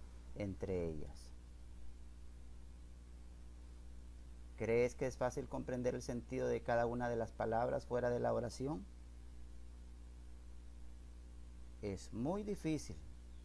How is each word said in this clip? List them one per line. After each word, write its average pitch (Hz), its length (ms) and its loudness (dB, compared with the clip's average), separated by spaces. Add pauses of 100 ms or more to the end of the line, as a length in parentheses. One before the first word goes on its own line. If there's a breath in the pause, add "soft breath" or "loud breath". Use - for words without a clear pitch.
(340)
entre 92 520 2
ellas. 76 440 -2 (3250)
¿Crees 120 380 8
que 135 120 2
es 120 120 0
fácil 127 280 4
comprender 127 480 2
el 127 60 0
sentido 127 480 2
de 117 140 4
cada 120 240 6
una 120 240 4
de 117 60 4
las 113 160 2
palabras 117 520 4
fuera 120 240 4
de 120 100 6
la 120 140 4
oración? 131 540 0 (3000)
Es 98 320 -2
muy 170 300 2
difícil, 165 520 0 (480)